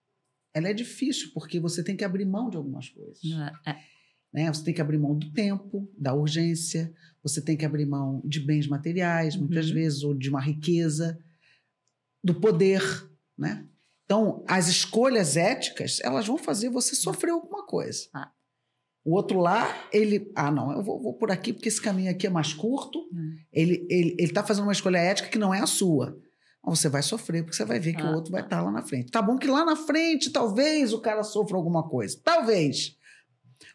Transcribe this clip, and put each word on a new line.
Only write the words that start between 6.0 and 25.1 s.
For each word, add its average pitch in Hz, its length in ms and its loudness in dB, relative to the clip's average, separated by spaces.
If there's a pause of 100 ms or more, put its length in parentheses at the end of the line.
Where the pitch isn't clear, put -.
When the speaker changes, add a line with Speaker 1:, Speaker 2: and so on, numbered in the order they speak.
Speaker 1:
urgência, 160 800 0 (300)
você 147 180 -4
tem 156 160 0
que 151 80 -2
abrir 151 200 0
mão 139 380 -2
de 147 160 -2
bens 147 280 2
materiais, 165 680 0
muitas 160 340 0
Speaker 2:
Uhum. 156 40 -2
Speaker 1:
vezes, 151 300 0
ou 147 100 0
de 135 160 -2
uma 139 120 0
riqueza, 160 760 0 (1040)
do 180 120 4
poder... 190 460 4 (560)
Né? 165 280 -4 (380)
Então, 208 440 0
as 180 200 2
escolhas 208 680 2
éticas, 170 680 0
elas 135 240 0
vão 262 100 -2
fazer 254 320 -2
você 247 260 0
sofrer 370 360 0
alguma 339 340 -6
coisa. - 480 -4
Speaker 2:
Ah. 135 160 -10 (720)
Speaker 1:
O 160 120 2
outro 196 240 2
lá, 180 360 4 (160)
ele, 214 440 2
"Ah, 151 160 2
não, 147 200 2
eu 208 120 -2
vou, - 180 -4
vou 233 120 -4
por 214 180 0
aqui 185 220 -2
porque - 160 -6
esse - 120 -2
caminho 190 300 0
aqui 185 160 -2
é - 20 2
mais - 240 0
curto." 262 460 -4 (120)
Speaker 2:
Hum. 160 260 -8 (140)
Speaker 1:
Ele, 165 380 2
ele, 170 300 4
ele 165 120 2
tá 202 120 0
fazendo 202 220 0
uma 202 80 2
escolha 185 260 2
ética 190 300 0